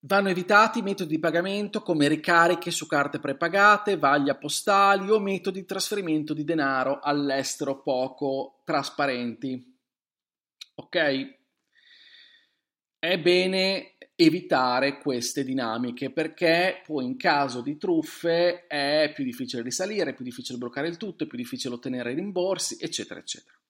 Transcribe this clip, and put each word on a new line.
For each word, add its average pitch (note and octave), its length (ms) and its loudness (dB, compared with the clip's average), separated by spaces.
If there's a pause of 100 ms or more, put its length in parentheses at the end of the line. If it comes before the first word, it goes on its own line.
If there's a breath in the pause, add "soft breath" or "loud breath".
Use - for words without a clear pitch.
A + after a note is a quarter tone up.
Vanno G3 260 2
evitati G#3 520 4
metodi F#3+ 360 -4
di - 20 0
pagamento F#3+ 640 -2
come D3+ 240 2
ricariche E3+ 640 4
su D#3+ 160 -6
carte D3 320 0
prepagate, G3 800 4
vaglia C#3+ 380 4
postali G3 760 2
o A3 80 4
metodi G3 420 -2
di F#3 60 -14
trasferimento E3 680 -4
di D3 100 -6
denaro C#3 560 0
all'estero C#3 800 -2
poco C3+ 800 -4
trasparenti. C3 1120 -4 (1000)
Ok? C#3 600 -2 (1600 soft breath)
È F3+ 220 0
bene F#3 760 2 (180)
evitare C#3 840 2
queste B2+ 440 -4
dinamiche B2 720 -4
perché E3 720 0
poi D3+ 180 -4
in B2+ 120 -6
caso C#3+ 440 0
di C#3+ 160 -6
truffe E3+ 920 0
è D3 440 2
più C#3+ 120 -6
difficile B2 380 -6
risalire, F#3 480 -4
è B2 40 -6
più C3 100 -14
difficile B2 340 -10
bloccare B2 280 -6
il E3+ 100 -6
tutto, F#3 280 -8
è - 20 -12
più - 100 -14
difficile B2 380 -8
ottenere B2 380 -6
i - 20 -4
rimborsi, F#3 640 -4
eccetera, - 400 -10
eccetera. - 380 -16 (140)